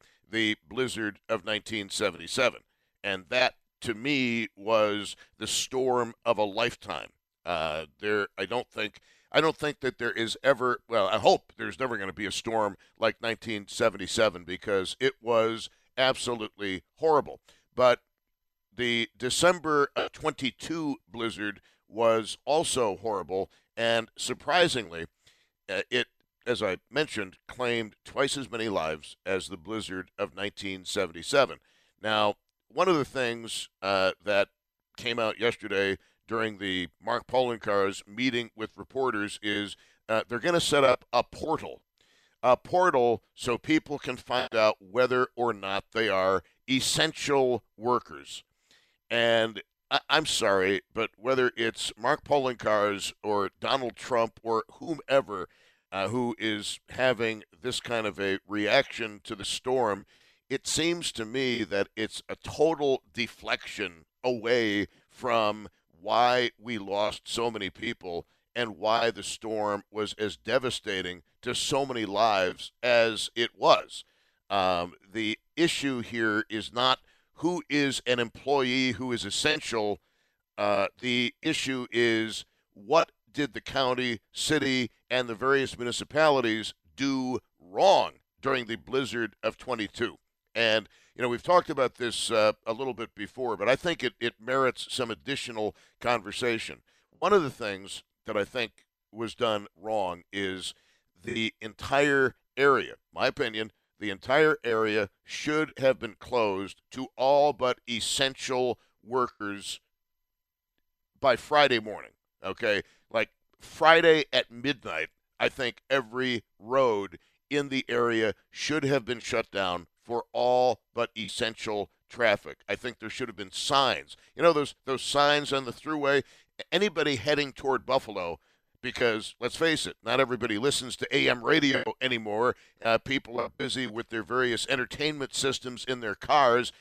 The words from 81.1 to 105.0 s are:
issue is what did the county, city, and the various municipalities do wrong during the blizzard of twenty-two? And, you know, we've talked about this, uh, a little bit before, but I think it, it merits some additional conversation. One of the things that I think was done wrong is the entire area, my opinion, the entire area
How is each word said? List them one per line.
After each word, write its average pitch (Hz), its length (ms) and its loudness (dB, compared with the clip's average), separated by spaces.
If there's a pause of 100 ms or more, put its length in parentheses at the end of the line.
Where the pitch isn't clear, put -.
issue 131 480 -2
is 110 540 0 (280)
what 110 380 2 (220)
did 139 200 -2
the 113 80 -10
county, 127 600 0 (100)
city, 135 600 0 (200)
and 123 180 0
the 113 60 -4
various 131 420 0
municipalities 120 960 2 (220)
do 131 460 -4 (180)
wrong 107 540 4 (280)
during 131 260 -2
the 110 100 -6
blizzard 117 640 -4
of 113 160 -4
twenty-two? 113 600 -6 (360)
And, 110 340 2 (260)
you - 60 -10
know, 123 80 0
we've 120 140 -4
talked 175 260 4
about 135 280 0
this, 120 340 -4
uh, 107 220 4 (120)
a 113 80 -4
little 123 220 -4
bit 110 200 -10
before, 104 440 -6
but 101 100 0
I 131 80 6
think 170 260 -4
it, 123 160 -2
it 117 220 -4
merits 127 480 0
some 120 220 -4
additional 110 640 -6 (240)
conversation. 113 800 -2 (380)
One 190 160 2
of 190 80 6
the 135 80 -2
things 98 520 -8 (220)
that 107 140 -2
I 101 60 2
think 117 420 -6 (260)
was 110 220 -8
done 107 320 0 (120)
wrong 92 440 -4 (100)
is 95 400 -4 (500)
the 113 380 -2
entire 139 760 2 (200)
area, 123 380 4 (200)
my 92 120 0
opinion, 110 440 -2 (300)
the 104 80 -6
entire 139 560 2
area 110 460 2 (140)